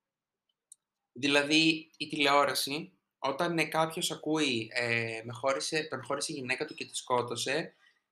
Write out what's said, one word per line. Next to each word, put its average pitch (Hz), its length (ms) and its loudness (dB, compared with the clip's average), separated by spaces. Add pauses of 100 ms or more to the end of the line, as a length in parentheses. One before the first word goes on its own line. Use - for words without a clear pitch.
(1120)
Δηλαδή, 143 840 4
η 151 120 -8
τηλεόραση, 143 840 2 (260)
όταν, 165 400 -2
ε, 156 60 2
κάποιος 160 460 -2
ακούει, 143 640 -2
ε, 117 500 -2
"Με 120 80 -10
χώρισε, 147 500 -2
τον 131 220 -8
χώρισε 143 280 -4
η - 20 -8
γυναίκα 127 300 -4
του - 100 -10
και 131 100 -10
τη - 120 -12
σκότωσε", 123 760 -2 (380)